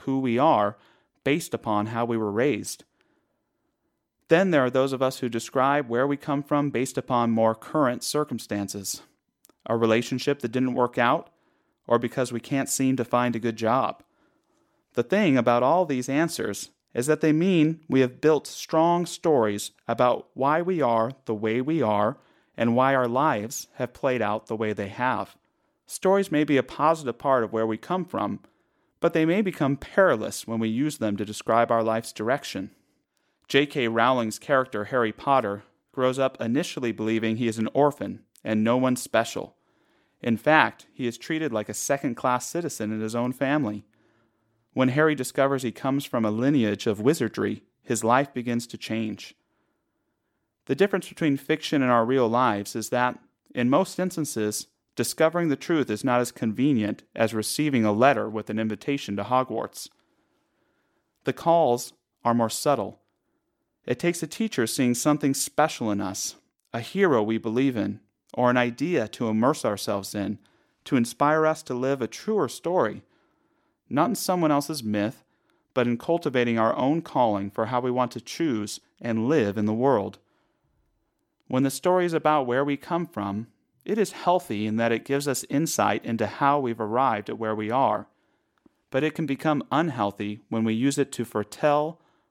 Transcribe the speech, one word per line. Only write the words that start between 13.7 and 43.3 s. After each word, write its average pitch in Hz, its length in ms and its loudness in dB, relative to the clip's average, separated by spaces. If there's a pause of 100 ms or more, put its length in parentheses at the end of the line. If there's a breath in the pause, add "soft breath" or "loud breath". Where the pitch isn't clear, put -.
The 120 100 0
thing 160 340 4
about 120 240 4
all 165 240 4
these 127 220 -4
answers 135 600 -4 (240)
is 123 140 -2
that 151 140 2
they 156 120 4
mean 160 460 2 (100)
we 131 120 4
have 123 200 0
built 151 240 2
strong 170 600 0
stories 110 640 0 (160)
about 123 480 2
why 143 260 2
we 175 180 -2
are 117 320 2 (140)
the 117 80 -2
way 110 260 0
we 151 220 0
are 107 380 0 (360 soft breath)
and 117 200 0
why 131 180 4
our 127 140 2
lives 123 600 -2 (100)
have 123 180 -6
played 131 260 0
out 104 240 -2
the 117 100 -6
way 107 180 -2
they 101 160 -6
have. 107 460 -4 (520)
Stories 196 440 0
may 151 120 2
be 147 120 2
a 131 60 4
positive 147 560 0
part 131 260 2
of 101 80 -6
where 110 140 0
we 110 140 -2
come 180 260 -4
from, 101 340 -6 (600 soft breath)
but 165 140 0
they 160 120 2
may 180 160 2
become 156 340 -2
perilous 131 680 0
when 113 140 -4
we 113 100 0
use 143 300 -2
them 104 180 -2
to 104 80 -4
describe 113 460 0
our 117 100 2
life's 113 320 -2
direction. 113 560 -6 (800)
J 143 180 4
K 143 220 -2
Rowling's 113 500 2
character 127 480 0
Harry 117 260 0
Potter 107 520 0 (280)
grows 127 280 0
up 135 200 0
initially 123 520 -2
believing 110 460 0
he 120 100 0
is 110 100 -2
an 110 160 -2
orphan 135 500 0 (200)
and 110 200 0
no 117 140 2
one 127 200 2
special. - 580 -4 (640)
In 113 160 0
fact, 147 560 4
he 127 140 -6
is 113 100 -6
treated 156 340 -4
like 107 180 -4
a 107 40 -6
second-class 123 760 -2
citizen 139 440 -6
in 110 100 -4
his 110 140 -4
own 120 180 -2